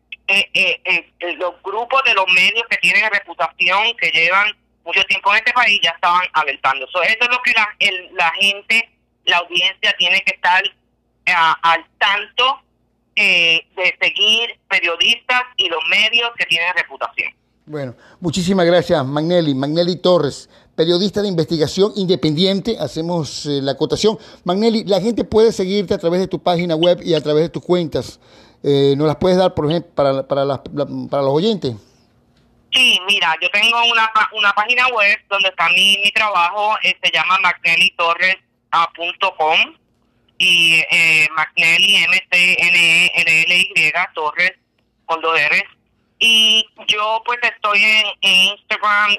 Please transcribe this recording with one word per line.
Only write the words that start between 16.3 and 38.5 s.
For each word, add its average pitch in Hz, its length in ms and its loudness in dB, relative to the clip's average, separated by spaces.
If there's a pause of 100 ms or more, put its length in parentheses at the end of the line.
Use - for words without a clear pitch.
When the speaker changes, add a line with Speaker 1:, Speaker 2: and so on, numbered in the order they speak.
Speaker 1:
que 185 100 -4
tienen 170 280 -2
reputación. 135 580 -8 (340)
Speaker 2:
Bueno, 143 280 -10 (260)
muchísimas 180 460 0
gracias, 170 380 2
Magnelli. 151 500 0
Magnelli 160 420 0
Torres, 165 540 0 (240)
periodista 175 480 0
de 208 60 -2
investigación 170 680 0
independiente, 190 840 0
hacemos, 160 680 -6
eh, 147 180 -2
la 139 100 -2
acotación. 156 460 0 (260)
Magnelli, 214 400 0
la 185 160 0
gente 220 240 -2
puede 220 280 2
seguirte 190 400 -2
a 196 60 -2
través 175 220 0
de 185 80 -2
tu 165 140 -6
página 175 340 0
web 175 260 2
y 170 120 0
a 151 80 0
través 151 200 2
de 170 80 -2
tus - 120 -8
cuentas. 160 580 -2 (460)
Eh, 139 300 4
¿nos 147 100 2
las 147 100 2
puedes 180 200 2
dar, 185 160 4
por 151 180 -2
ejemplo, 165 240 -4
para, 135 320 0
para 139 180 0
las, 139 160 -2 (120)
la, 143 140 -4 (240)
para 143 120 0
los 135 100 2
oyentes? 160 420 -2 (1000)
Speaker 1:
Sí, 240 340 2
mira, 180 340 0
yo 175 100 -2
tengo 220 260 0 (160)
una 220 220 2
pa-, 220 180 0
una 208 200 0
página 247 360 0
web 214 300 0 (100)
donde 196 220 -2
está 170 180 -2
mi, 196 340 2
mi 202 80 0
trabajo, 208 720 0
eh, 185 200 -2
se 175 100 -2
llama 170 280 0
magnelli 175 500 0
torres 175 460 0 (340)